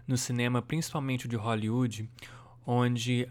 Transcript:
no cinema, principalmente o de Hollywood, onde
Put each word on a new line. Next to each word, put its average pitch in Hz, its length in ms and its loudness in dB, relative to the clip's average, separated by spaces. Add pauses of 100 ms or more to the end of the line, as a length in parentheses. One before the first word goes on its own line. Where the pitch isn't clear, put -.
no 165 80 2
cinema, 123 460 2
principalmente 135 640 -2
o - 20 -6
de 120 80 -2
Hollywood, 110 720 0 (580)
onde 123 640 2